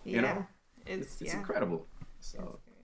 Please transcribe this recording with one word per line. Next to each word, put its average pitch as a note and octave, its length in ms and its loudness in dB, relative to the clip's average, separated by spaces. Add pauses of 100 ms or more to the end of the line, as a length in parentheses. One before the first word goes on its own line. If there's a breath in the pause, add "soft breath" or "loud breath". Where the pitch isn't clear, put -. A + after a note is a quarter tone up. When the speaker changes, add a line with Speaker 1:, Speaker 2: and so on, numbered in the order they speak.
Speaker 1:
you F#3 100 2
Speaker 2:
Yeah. A#3 60 8
Speaker 1:
know? G3 260 4 (380)
Speaker 2:
It's, - 280 -2
Speaker 1:
It's, - 80 -6
it's - 120 0
Speaker 2:
yeah. G3+ 60 2
Speaker 1:
incredible. F2 480 2 (320)
So, - 180 -6
Speaker 2:
That's - 140 -4 (320)